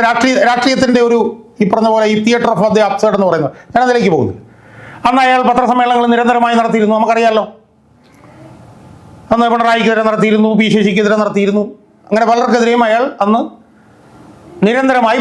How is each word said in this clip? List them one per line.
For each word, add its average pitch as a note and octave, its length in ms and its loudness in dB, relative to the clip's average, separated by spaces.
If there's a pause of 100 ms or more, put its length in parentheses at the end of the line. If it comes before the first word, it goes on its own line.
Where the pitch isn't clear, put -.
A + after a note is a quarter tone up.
രാഷ്ട്രീയ, B3+ 280 0 (140)
രാഷ്ട്രീയത്തിൻ്റെ B3 600 0
ഒരു, A#3 100 0 (420)
ഈ G#3+ 120 2
പറഞ്ഞ A3+ 220 0
പോലെ A3 180 0
ഈ - 20 0 (100)
theatre A#3 300 0
of G#3 220 0
the G#3+ 120 2
absurd G3+ 300 -2
എന്ന് G3+ 120 0
പറയുന്നത്, D#3+ 220 -2 (220)
ഞാൻ A#3+ 120 2
അതിലേക്ക് A#3+ 280 0
പോകുന്നില്ല. A2+ 260 -4 (680)
അന്ന് C4 180 2
അയാൾ B3+ 140 2 (100)
പത്രസമ്മേളനങ്ങൾ B3 640 0
നിരന്തരമായി A#3 460 0
നടത്തിയിരുന്നു, A3+ 380 0
നമുക്കറിയാമല്ലോ. A3 460 0 (1900)
അന്ന് A#3 200 2
പിണറായിക്കെതിരെ A3+ 580 0
നടത്തിയിരുന്നു, G#3+ 400 0 (100)
പി A3 140 2
ശശിക്കെതിരെ G#3 480 0
നടത്തിയിരുന്നു, G3+ 420 -2 (440)
അങ്ങനെ A3 240 0
പലർക്കെതിരെയും A#3 560 2
അയാൾ A#3 160 0 (220)
അന്ന് A3 140 0 (1300)
നിരന്തരമായി B3 540 0